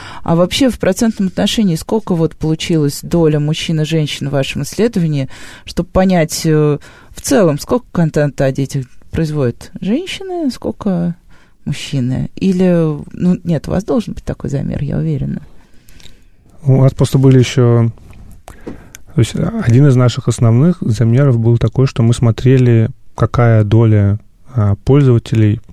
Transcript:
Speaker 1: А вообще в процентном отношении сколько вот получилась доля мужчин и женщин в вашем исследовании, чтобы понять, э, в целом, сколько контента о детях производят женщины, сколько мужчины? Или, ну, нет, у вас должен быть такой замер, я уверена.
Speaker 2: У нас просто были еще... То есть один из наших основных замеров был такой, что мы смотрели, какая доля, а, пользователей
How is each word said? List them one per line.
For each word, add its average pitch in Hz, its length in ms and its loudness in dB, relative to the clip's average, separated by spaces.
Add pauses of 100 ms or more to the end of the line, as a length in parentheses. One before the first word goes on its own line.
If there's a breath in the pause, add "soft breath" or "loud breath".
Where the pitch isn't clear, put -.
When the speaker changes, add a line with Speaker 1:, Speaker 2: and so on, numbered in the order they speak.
(240 loud breath)
Speaker 1:
А - 120 0
вообще 180 340 2
в 214 100 -6
процентном - 500 -2
отношении 196 460 -2
сколько 214 400 -4
вот 160 200 -2
получилась 156 680 -2
доля 151 360 2
мужчин 156 420 -2
и 156 40 0
женщин 147 440 -4
в - 40 -8
вашем 139 300 -4
исследовании, 160 680 -2 (360 loud breath)
чтобы - 240 -6
понять, 185 560 0
э, 151 320 2 (320 loud breath)
в - 120 -18
целом, 180 380 2
сколько - 320 -4
контента 147 540 0
о 135 60 0
детях 135 340 -4 (260)
производят 151 680 -4
женщины, 349 720 -4
сколько 175 640 -4 (480 soft breath)
мужчины? 135 720 -6
Или, 185 340 0 (440)
ну, 180 300 0
нет, 165 240 -4
у - 40 -4
вас 190 120 -2
должен 254 320 -4
быть - 80 -14
такой - 260 -8
замер, - 340 -6
я - 140 -4
уверена. 143 440 -4 (1200 soft breath)
Speaker 2:
У 135 180 4
нас 135 120 4
просто 135 260 0
были 131 200 6
еще... 120 520 2 (1200 loud breath)
То - 60 0
есть - 140 0
один 147 520 2
из 131 80 4
наших 123 320 0
основных 120 540 2
замеров 120 580 2
был 117 180 2
такой, 131 300 0
что - 160 -2
мы 117 100 4
смотрели, 120 760 2 (260)
какая 117 480 2
доля, 104 560 2 (340)
а, 104 220 0
пользователей 117 840 2 (140)